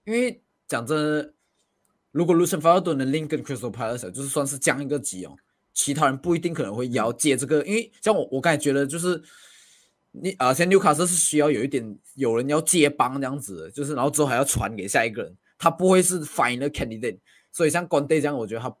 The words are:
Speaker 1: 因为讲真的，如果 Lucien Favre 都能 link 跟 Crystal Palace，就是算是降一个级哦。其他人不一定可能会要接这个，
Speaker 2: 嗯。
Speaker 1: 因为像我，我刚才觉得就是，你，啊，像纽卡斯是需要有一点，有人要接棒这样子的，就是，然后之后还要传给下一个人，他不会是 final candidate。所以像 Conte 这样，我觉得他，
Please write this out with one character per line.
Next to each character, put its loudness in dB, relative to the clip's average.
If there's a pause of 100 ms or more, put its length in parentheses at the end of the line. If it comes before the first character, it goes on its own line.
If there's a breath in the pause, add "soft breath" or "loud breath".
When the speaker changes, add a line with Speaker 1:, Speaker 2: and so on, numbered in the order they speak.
Speaker 1:
因 -6
为 -2 (260)
讲 -4
真 -2
的， -2 (800)
如 0
果 4
Lucien 2
Favre 6
都 0
能 -2
link -2
跟 -4
Crystal -6
Palace， -6
就 -10
是 -8
算 -2
是 -6
降 0
一 -8
个 -4
级 -8
哦。 -16 (380)
其 -2
他 2
人 2
不 0
一 -4
定 -4
可 -4
能 -6
会 -4
要 0
接 0
这 -6
个， 2
Speaker 2:
嗯。 -12
Speaker 1:
因 -2
为 -2 (120)
像 2
我， -2
我 -2
刚 2
才 2
觉 0
得 2
就 -8
是， -2 (880 soft breath)
你， -6
啊， 2
像 2
纽 6
卡 6
斯 2
是 0
需 2
要 4
有 0
一 0
点， -6 (180)
有 0
人 0
要 2
接 4
棒 0
这 -4
样 -6
子 -12
的， -14
就 -8
是， -6
然 0
后 2
之 0
后 4
还 0
要 2
传 -2
给 -6
下 2
一 -4
个 -6
人， -12 (220)
他 2
不 2
会 8
是 -2
final -2
candidate。 -6 (320 soft breath)
所 2
以 4
像 -2
Conte 2
这 4
样， 0
我 -4
觉 -8
得 -6
他， -8